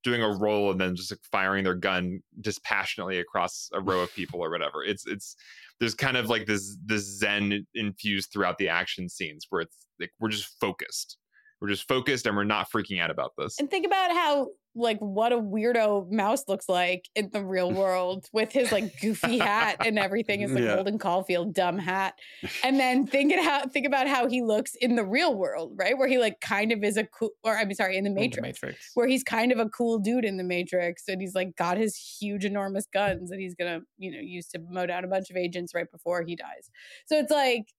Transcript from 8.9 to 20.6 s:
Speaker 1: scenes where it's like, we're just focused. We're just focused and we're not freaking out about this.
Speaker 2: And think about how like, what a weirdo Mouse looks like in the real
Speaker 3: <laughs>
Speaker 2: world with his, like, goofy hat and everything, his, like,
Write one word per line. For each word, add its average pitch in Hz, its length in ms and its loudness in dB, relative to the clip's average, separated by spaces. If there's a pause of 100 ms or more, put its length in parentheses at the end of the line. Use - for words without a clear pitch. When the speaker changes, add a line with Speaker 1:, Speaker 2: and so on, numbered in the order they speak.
Speaker 1:
scenes 78 400 -10
where 87 120 0
it's - 240 -12 (140)
like, 92 180 -6
we're 110 120 -2
just - 300 -8
focused. - 580 -6 (420)
We're 101 80 -4
just 98 200 -2
focused 131 380 0
and 104 100 2
we're 101 80 2
not 107 260 0
freaking 95 300 -2
out 82 100 2
about 67 280 -4
this. 82 200 -4
Speaker 2:
And 285 120 -2
think 359 160 -2
about 370 260 2
how 294 360 2 (260)
like, 233 260 0
what 214 320 0
a 240 40 4
weirdo 214 760 2
Mouse 220 380 2
looks 196 200 -2
like 180 460 2
in 208 160 0
the 202 140 -2
real 185 280 2
Speaker 3:
<laughs> 185 100 0
Speaker 2:
world 185 500 0
with 220 200 0
his, 240 200 4
like, 214 280 -2
goofy 226 380 2
hat 208 460 2
and 214 140 2
everything, 202 420 0
his, 202 120 -2
like, 123 120 2